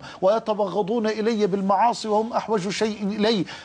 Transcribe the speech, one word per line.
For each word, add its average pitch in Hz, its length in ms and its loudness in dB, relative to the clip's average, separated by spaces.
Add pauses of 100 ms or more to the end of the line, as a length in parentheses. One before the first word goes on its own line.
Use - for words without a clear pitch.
(220)
ويتبغضون 208 840 0
إلي 214 400 0
بالمعاصي 202 600 2
وهم 220 260 0
أحوج 202 360 -2
شيء 208 380 -2
إلي، 214 380 2 (200)